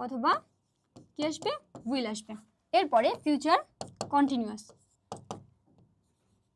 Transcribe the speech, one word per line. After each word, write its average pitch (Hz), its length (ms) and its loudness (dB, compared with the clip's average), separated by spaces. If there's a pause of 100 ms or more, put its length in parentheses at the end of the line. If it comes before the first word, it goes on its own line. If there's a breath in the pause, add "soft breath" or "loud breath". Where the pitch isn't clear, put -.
অথবা 254 260 0 (800)
কি - 160 -8
আসবে? 320 220 -4 (380)
উইল 254 240 0
আসবে। 214 200 -10 (400)
এরপরে 294 360 4 (140)
ফিউচার 302 340 2 (560)
কন্টিনিউয়াস। 247 500 0 (1900)